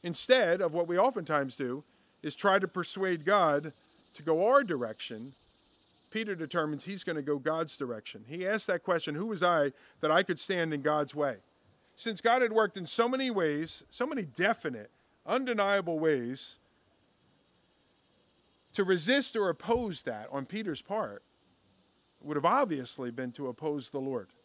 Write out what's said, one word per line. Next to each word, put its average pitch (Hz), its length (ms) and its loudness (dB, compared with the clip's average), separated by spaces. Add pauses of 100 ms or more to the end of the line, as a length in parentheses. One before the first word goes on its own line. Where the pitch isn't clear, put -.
Instead 185 600 4
of 165 100 0
what 170 140 0
we 175 120 2
oftentimes 160 580 2
do 131 280 -4 (380)
is 151 120 -6
try 202 240 4
to 190 100 0
persuade 180 560 -4
God 160 500 2 (400)
to - 80 -18
go 160 240 2
our 269 180 6
direction 120 720 -6 (760)
Peter 214 240 -4
determines 156 500 -4
he's 190 200 -8
gonna 156 180 -4
go 143 160 0
God's 156 380 -4
direction. 110 500 -10
He 175 200 -8
asks 208 200 -2
that 180 160 -2
question, 165 320 0
"Who 180 120 -4
was 196 160 -2
I 160 300 4 (280)
that 156 100 0
I 170 120 6
could 180 180 -2
stand 165 340 0
in 143 80 -4
God's 151 320 0
way?" 143 240 0 (580)
Since 214 240 -6
God 247 220 4
had 226 100 2
worked 214 240 4
in 180 100 -6
so 233 220 2
many 262 220 0
ways, 160 600 -2
so 247 160 -4
many 277 180 -4
definite, 143 680 -2 (360)
undeniable 202 720 2
ways, 135 600 0 (2250)
to 202 120 0
resist 190 520 2
or 202 120 0
oppose 214 540 -2
that 107 280 -8
on 135 160 -6
Peter's 190 360 -6
part 156 400 -6 (1000)
would 147 140 -6
have 143 80 -2
obviously 160 680 0
been 123 220 -6
to 139 160 -8
oppose 147 420 -6
the 143 100 -6
Lord. 131 280 -6 (160)